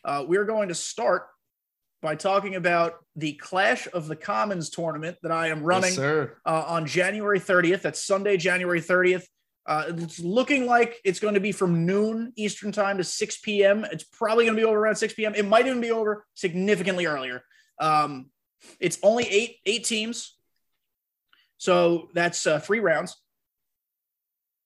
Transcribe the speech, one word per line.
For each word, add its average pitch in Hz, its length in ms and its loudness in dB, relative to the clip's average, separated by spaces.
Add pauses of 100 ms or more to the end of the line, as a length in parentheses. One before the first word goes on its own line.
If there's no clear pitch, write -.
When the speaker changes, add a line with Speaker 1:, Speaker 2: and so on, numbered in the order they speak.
Speaker 1:
Uh, 143 200 -4
we're 190 200 2
going 214 240 -2
to 165 60 -6
start 208 480 -2 (800)
by - 140 -2
talking 196 400 0
about 170 480 0 (140)
the 151 160 -4
Clash 202 580 0
of 165 160 -6
the 165 80 -8
Commons 202 540 -4
tournament 160 540 -6
that 165 80 -4
I 165 160 0
am 160 100 -2
Speaker 2:
Yes, 151 80 -6
Speaker 1:
running, 185 260 2
Speaker 2:
sir. 143 540 -2
Speaker 1:
uh, 160 200 0
on 165 200 -2
January 190 560 0
thirtieth. 180 400 2
That's - 240 -6
Sunday, 196 320 2
January 175 440 0
thirtieth. 180 460 2 (380)
Uh, 151 240 -2
it's 170 300 -8
looking 247 480 0
like 240 360 2
it's 185 160 0
gonna 208 220 0
be 202 100 -2
from 175 340 2
noon 220 520 0
Eastern 208 340 -6
time 196 280 0
to 175 40 0
six - 360 -6
P 202 260 2
M. 202 260 4
It's - 140 -10
probably 226 400 2
gonna 220 120 2
be 226 60 2
over 220 140 4
around 214 180 2
six 220 200 -4
P 214 100 -2
M. 208 100 -4
It 208 120 0
might 226 180 6
even 254 160 -2
be 233 100 -2
over 214 340 -2 (100)
significantly 180 720 0
earlier. 131 360 -4 (380)
Um, 147 460 0 (520)
it's 170 240 -2
only 226 240 4
eight, 220 380 0
eight 220 180 -2
teams. 226 540 -6 (1200)
So 170 560 2
that's, 170 340 0
uh, 156 120 2
three 208 200 -2
rounds. 175 380 0 (1500)